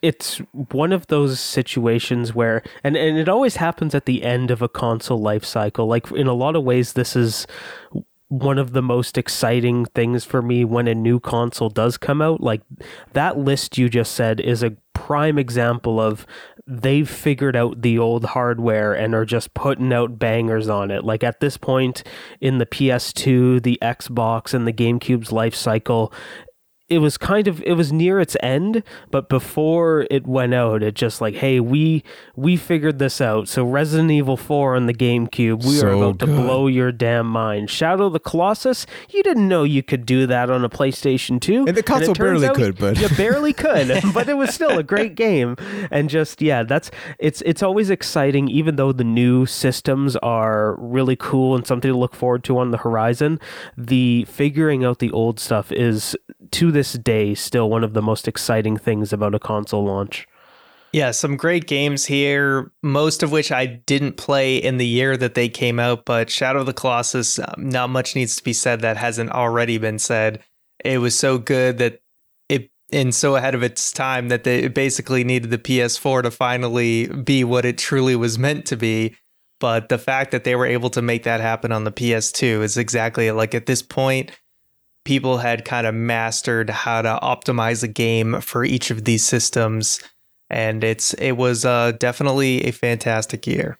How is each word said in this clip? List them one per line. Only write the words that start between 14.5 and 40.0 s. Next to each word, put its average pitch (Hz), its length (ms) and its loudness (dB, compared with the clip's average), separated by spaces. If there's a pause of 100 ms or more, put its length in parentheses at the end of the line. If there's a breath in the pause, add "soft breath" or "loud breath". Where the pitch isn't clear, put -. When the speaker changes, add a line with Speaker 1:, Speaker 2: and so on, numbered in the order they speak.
Speaker 1:
a 110 140 -2 (180)
prime 147 440 0
example 120 640 0
of 107 260 -2 (400 loud breath)
they've 135 420 0
figured 139 460 0
out 120 280 0
the 117 160 4
old 117 260 2
hardware 117 720 0
and 113 200 0
are 110 120 0
just - 260 -4
putting 131 400 0
out 120 260 0
bangers 113 500 0
on 101 220 0
it. 98 140 -4
Like, 107 180 0
at 120 180 -2
this 143 160 -2
point 131 460 -2 (380 loud breath)
in 135 180 0
the 120 80 2
P 135 240 0
S 123 220 -2
two, 127 480 4
the 120 220 2
Xbox, 113 720 -2
and 120 120 0
the 117 60 0
GameCube's 117 580 0
life 113 240 0
cycle, 110 580 0 (760 loud breath)
it 170 80 4
was 151 180 2
kind 208 320 0
of, 170 140 -4
it - 100 0
was 160 220 2
near 180 260 4
its - 200 0
end, 185 420 0 (280 loud breath)
but 139 200 -2
before 156 800 2
it 135 160 0
went 127 260 0
out, 113 300 2
it 107 120 0
just 117 240 -2
like, 107 160 -2
"Hey, 131 240 2
we, 147 460 2 (320 loud breath)
we 165 220 2
figured 156 400 0
this 139 240 0
out." 107 260 0
So 127 160 0
Resident 151 460 2
Evil 135 260 2
four 139 400 0
on 123 80 2
the 120 80 0
GameCube, 117 720 0
we 143 140 4
are - 20 4
Speaker 2:
So 101 160 4
Speaker 1:
about 101 220 2
to 123 80 0
Speaker 2:
good. 147 100 4
Speaker 1:
blow 131 300 2
your 127 260 2
damn 117 340 0
mind. 110 440 -2
Shadow 190 380 2
of 175 40 -2
the 156 80 -2
Colossus, 208 640 0 (240 loud breath)
you 392 140 0
didn't 254 260 4
know 170 160 4
you 143 180 2
could 127 220 -4